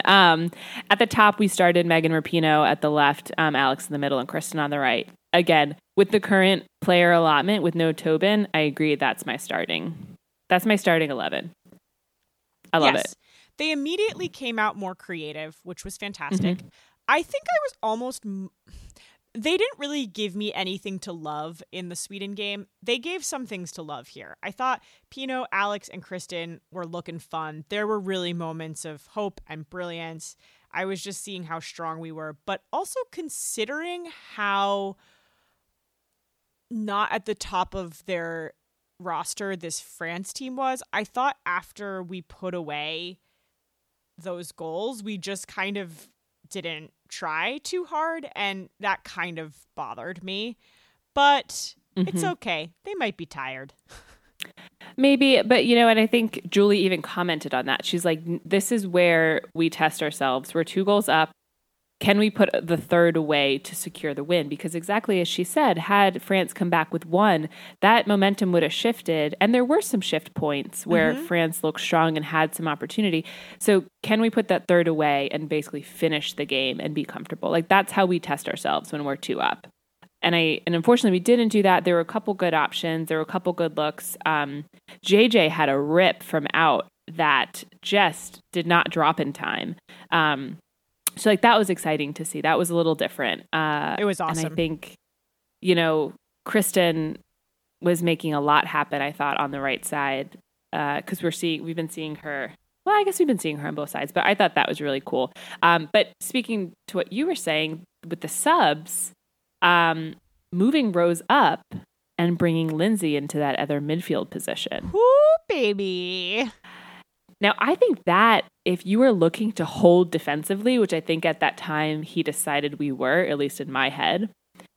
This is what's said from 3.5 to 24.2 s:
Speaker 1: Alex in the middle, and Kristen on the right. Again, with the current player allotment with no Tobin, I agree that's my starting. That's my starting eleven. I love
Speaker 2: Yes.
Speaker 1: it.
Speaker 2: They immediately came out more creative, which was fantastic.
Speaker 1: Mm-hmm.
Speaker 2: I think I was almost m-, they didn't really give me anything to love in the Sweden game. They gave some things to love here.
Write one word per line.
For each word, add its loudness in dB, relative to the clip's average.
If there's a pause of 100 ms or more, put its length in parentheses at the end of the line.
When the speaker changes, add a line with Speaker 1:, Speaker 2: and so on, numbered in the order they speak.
Speaker 1:
Alex 0
in -8
the -4
middle, 0
and -6
Kristen -6
on -2
the -4
right. 0 (240)
Again, 4 (220)
with 4
the 4
current 2 (180)
player 6
allotment 4
with 0
no 2
Tobin, 2
I 2
agree 0
that's -2
my -6
starting. -6 (320)
That's 2
my 4
starting 2
eleven. -4 (1200)
I 4
love 6
Speaker 2:
Yes. 0
Speaker 1:
it. -12 (400)
Speaker 2:
They -2
immediately -4
came -8
out -2
more -8
creative, -12
which -16
was -14
fantastic. -4
Speaker 1:
Mm-hmm. -20 (400)
Speaker 2:
I 2
think -8
I 2
was -6 (100)
almost -6
m-, -10 (840)
they -2
didn't -2
really -6
give -8
me -6
anything -6
to -14
love -10 (100)
in -12
the -12
Sweden -12
game. -10 (140)
They -4
gave -8
some -8
things -12
to -14
love -14
here. -20